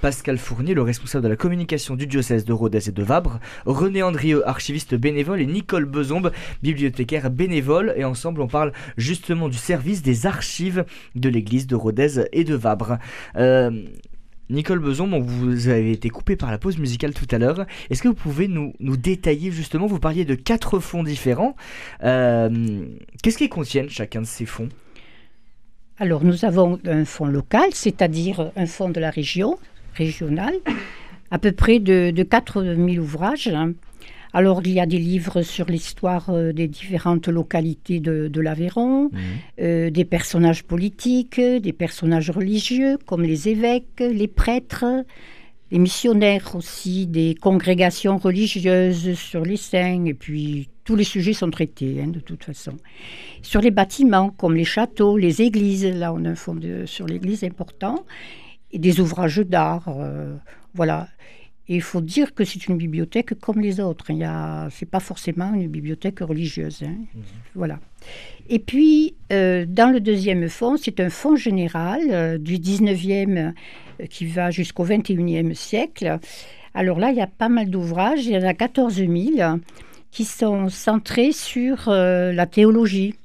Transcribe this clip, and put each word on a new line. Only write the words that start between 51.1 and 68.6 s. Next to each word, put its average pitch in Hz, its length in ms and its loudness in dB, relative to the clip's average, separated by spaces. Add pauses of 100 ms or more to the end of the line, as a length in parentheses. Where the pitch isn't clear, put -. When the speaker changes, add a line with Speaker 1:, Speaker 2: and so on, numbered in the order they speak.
Speaker 2:
sont 180 180 -2
traités, 139 500 -4
hein, 143 60 -4
de 165 120 -6
toute - 240 -12
façon. 139 320 -14 (680)
Sur - 180 2
les 240 80 6
bâtiments, 196 600 4
comme 165 240 0
les 165 80 2
châteaux, 208 540 2
les 180 260 4
églises, 202 420 2
là 175 260 -2
on 165 140 -4
a 165 40 -2
un 170 60 -2
fonds 165 200 -8
de, 175 320 -8
sur - 180 -10
l'église 185 380 -4
important, 196 600 -6 (680)
et - 80 -8
des 170 200 4
ouvrages 170 380 2
d'art, 170 500 2
euh, 143 480 -8 (380)
voilà. 160 340 -2 (600)
Et 175 80 -2
il 175 80 0
faut - 180 -4
dire 185 320 0
que 220 100 0
c'est 185 220 -6
une 180 120 0
bibliothèque 165 640 -2
comme 220 220 -2
les 196 180 -2
autres. 175 300 -4
Il 156 80 -2
y 160 60 -2
a, 156 480 -6
c'est - 180 -12
pas 190 100 -2
forcément 185 540 -6
une 190 140 -2
bibliothèque 156 540 -6
religieuse, 156 600 -6
hein. 151 140 -8 (180)
Speaker 1:
Mhm. 113 80 -14 (320)
Speaker 2:
Voilà. 156 260 -6 (720)
Et 233 80 2
puis, 311 560 4 (180)